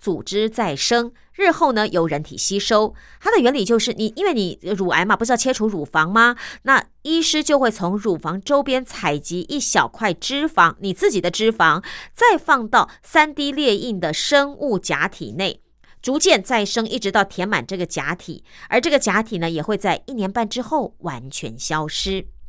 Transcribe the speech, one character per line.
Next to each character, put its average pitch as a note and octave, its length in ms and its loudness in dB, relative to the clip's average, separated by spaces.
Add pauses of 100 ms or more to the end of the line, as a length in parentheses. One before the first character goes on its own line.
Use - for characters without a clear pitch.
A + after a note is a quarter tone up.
组 F3 240 -4
织 G#3+ 260 -2
再 G#3 240 -2
生， A#3 380 0 (220)
日 F#4 180 4
后 D#4 200 2
呢 G#3+ 140 2
由 E3 220 0
人 D3+ 140 -2
体 - 140 -14
吸 - 220 -2
收。 G#3+ 360 2 (260)
它 G4 100 0
的 A4+ 80 6
原 B3 160 4
理 A#3+ 100 0
就 A#3 140 2
是 A3+ 140 -2
你， A3 240 -4
因 F4 80 -4
为 F4+ 100 2
你 F#3+ 280 -2
乳 F#3 260 -4
癌 E3 160 2
嘛， G#3 100 2
不 - 100 0
是 B3 80 0
要 A#3+ 40 2
切 C4 180 0
除 A3 140 -2
乳 F3+ 160 -6
房 D#3+ 260 0
吗？ A#3 240 6 (280)
那 C4+ 220 4 (180)
医 D#4+ 200 0
师 D4+ 220 0
就 D4 160 4
会 B3 100 2
从 F#3 260 -2
乳 G3+ 200 0
房 E3 240 -6
周 C#4+ 220 2
边 C4 220 -2
采 D3+ 320 -4
集 E3+ 260 -6
一 C#4+ 180 -6
小 D3+ 260 0
块 G#3 260 -4
脂 C#4 360 -4
肪， F3 320 4
你 G3 120 -4
自 F#4+ 180 0
己 G#3+ 100 0
的 F3 100 0
脂 A3 220 2
肪， E3 320 4 (280)
再 A#4 240 4
放 D4 300 2
到 A3 240 2 (120)
三 D4+ 300 2
D C#4+ 200 -4
列 C#4 240 2
印 G#3+ 240 -4
的 E3 120 -2
生 C#4+ 440 2
物 C4 200 -2
假 D#3 300 -2
体 - 320 -8
内， F#3+ 220 -4 (420)
逐 C4+ 160 0
渐 D#4 240 6
再 A3 220 0
生， A3+ 200 -2
一 A3+ 140 -6
直 G3 140 -4
到 G#3 100 4
填 F#3+ 260 -4
满 F#3 160 0
这 F#3+ 120 -8
个 F3+ 100 -4
假 D3+ 300 -6
体， - 260 -16 (260)
而 B3 120 2
这 E4 100 0
个 C#4+ 80 6
假 G#3+ 240 0
体 A3 160 -6
呢， E3 100 -2
也 D#3+ 140 -4
会 G#3 160 -2
在 F#3 280 -2
一 C#4 80 -10
年 G3+ 160 -4
半 A3 180 -2
之 A#3 120 -6
后 B3+ 380 -2
完 C3 320 -10
全 A#2+ 260 -10
消 D#3 300 -4
失。 F#3+ 400 -4 (220)